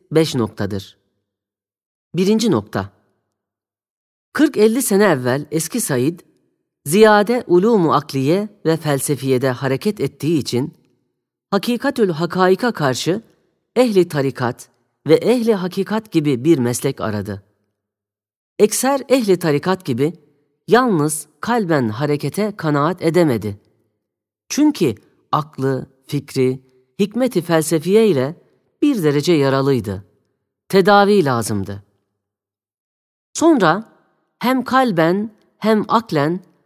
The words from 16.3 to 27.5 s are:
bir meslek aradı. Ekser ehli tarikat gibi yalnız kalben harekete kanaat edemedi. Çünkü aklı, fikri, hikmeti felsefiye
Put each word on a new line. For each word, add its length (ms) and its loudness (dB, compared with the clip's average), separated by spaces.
bir 140 4
meslek 420 -2
aradı. 420 -6
Ekser 500 0
ehli 300 2
tarikat 460 -2
gibi 280 -2
yalnız 580 0
kalben 480 0
harekete 680 -4
kanaat 460 -2
edemedi. 580 0
Çünkü 460 0
aklı, 540 -4
fikri, 540 -4
hikmeti 420 -2
felsefiye 680 2